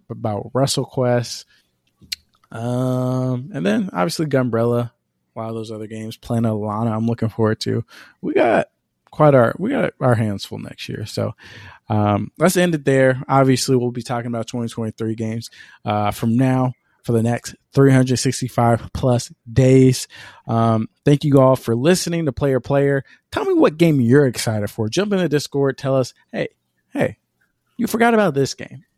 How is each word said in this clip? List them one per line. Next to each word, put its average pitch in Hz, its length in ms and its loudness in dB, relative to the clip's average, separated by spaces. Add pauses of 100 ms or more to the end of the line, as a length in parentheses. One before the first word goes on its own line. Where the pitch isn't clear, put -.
about 117 440 -6
WrestleQuest. 123 920 -2 (1040)
Um, 127 1000 -4
and 143 120 -6
then, 202 280 -2
obviously, 170 340 -2
Gunbrella. 120 640 0 (440)
A 117 40 -10
lot 110 100 -8
of 113 60 -8
those 110 160 -10
other 107 160 -12
games. 110 300 -12
Planet 117 340 -2
of 107 80 -4
Lana, 107 360 -4
I'm 113 120 -2
looking 117 220 -2
forward 110 320 -2
to. 113 220 -4 (380)
We 294 120 -6
got 269 340 2 (440)
quite 151 240 4
our, 120 240 4
we 208 120 -2
got - 280 -2
our 127 160 2
hands 107 300 -4
full 107 140 -12
next - 280 -16
year. 107 180 -10
So, 107 280 -6 (560)
um, 104 480 0
let's 180 180 2
end 180 180 2
it 147 120 -6
there. 131 420 2
Obviously, 135 480 2
we'll 123 160 0
be 123 120 -10
talking 120 240 -8
about 117 200 -6
twenty 120 220 -6
twenty-three 110 460 -6
games, 113 340 -6 (340)
uh, 104 280 -2
from 117 260 -2
now 131 340 2 (320)
for - 80 -4
the 113 100 2
next 117 320 -4 (200)
three 139 180 6
hundred 131 260 4
sixty-five 120 760 -2
plus 123 360 0 (220)
days. 131 560 6 (400)
Um, 113 400 2 (160)
thank 147 220 2
you 139 160 4
all 131 160 6
for 117 180 -2
listening 170 520 0
to 131 40 -2
Player 135 300 -2
Player. 139 420 0 (280)
Tell - 120 -4
me 381 120 0
what 254 220 2
game 160 220 4
you're 127 280 6
excited 107 420 -4
for. 110 180 -6
Jump 196 240 -2
in 196 80 0
the 180 80 0
Discord. 139 500 -2
Tell 135 200 -2
us, 127 160 -2 (180)
"Hey, - 160 -6 (460)
hey, - 240 -2 (580)
you 226 120 -4
forgot 233 260 2
about 202 220 2
this 135 180 0
game." - 320 -16 (120)